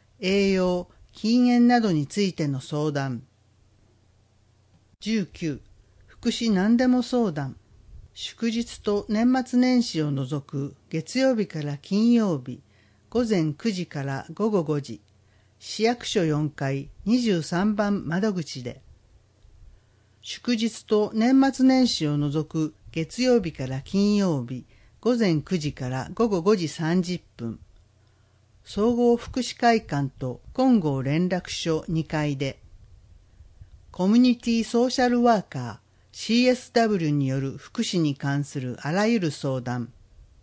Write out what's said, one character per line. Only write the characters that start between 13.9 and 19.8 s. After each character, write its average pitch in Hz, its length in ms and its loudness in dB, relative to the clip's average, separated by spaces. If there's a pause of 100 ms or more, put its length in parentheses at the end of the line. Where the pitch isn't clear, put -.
ら 135 300 -6
午 208 160 -2
後 202 140 0
五 147 180 -2
時。 117 200 -12 (600)
市 - 220 -8
役 240 220 0
所 202 180 0
四 151 260 0
階 139 400 -6 (140)
二 233 160 2
十 208 220 0
三 196 340 -2
番 202 320 -2
窓 190 260 -2
口 147 300 -8
で。 120 180 -12 (1400)